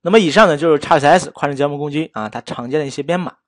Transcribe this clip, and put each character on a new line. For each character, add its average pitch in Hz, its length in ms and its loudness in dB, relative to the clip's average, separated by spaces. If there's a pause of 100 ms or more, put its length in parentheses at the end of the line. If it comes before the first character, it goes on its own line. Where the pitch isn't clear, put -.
那 170 100 -6
么 220 80 4
以 180 120 2
上 196 180 4
呢， 151 80 0
就 160 160 2
是 147 60 4
叉 160 200 2
C 139 80 2
S 156 260 4
跨 - 140 -6
站 143 80 -4
脚 143 140 -2
本 147 80 -6
攻 147 140 -8
击 151 240 -4
啊， 107 160 -8
它 117 100 -10
常 123 300 -12
见 151 100 -2
的 143 60 -6
一 135 40 -10
些 139 120 -10
编 170 180 -2
码。 - 160 -10 (120)